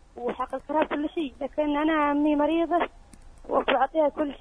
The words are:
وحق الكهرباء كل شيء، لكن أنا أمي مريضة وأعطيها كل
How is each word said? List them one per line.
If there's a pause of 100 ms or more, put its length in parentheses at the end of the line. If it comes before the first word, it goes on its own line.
(180)
وحق
الكهرباء
كل
شيء،
لكن
أنا
أمي
مريضة (600)
وأعطيها
كل